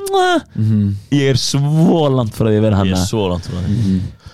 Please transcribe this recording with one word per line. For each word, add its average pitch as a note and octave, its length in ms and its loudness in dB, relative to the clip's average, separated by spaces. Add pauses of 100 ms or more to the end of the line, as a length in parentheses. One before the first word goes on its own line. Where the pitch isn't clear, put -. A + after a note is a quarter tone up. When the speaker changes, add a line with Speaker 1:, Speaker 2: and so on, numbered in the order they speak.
(100)
Speaker 1:
„Mwah.“ F#4 320 2 (160)
Speaker 2:
Mhm. G#2+ 360 0 (180)
Speaker 1:
Ég C#3 180 2
er C3 40 2
svo D3+ 760 2
langt A#2+ 220 -2
frá A2+ 160 0
því G#2+ 80 2
að - 20 2
vera G#2+ 160 2
Speaker 3:
Ég G2 140 0
er F2+ 40 0
Speaker 1:
hana. F#2 120 0
Speaker 3:
svo G#2 240 -2
langt F2 180 -4
frá - 80 -8
því. F#2+ 140 -4
Speaker 2:
Mhm. G2 300 0 (340)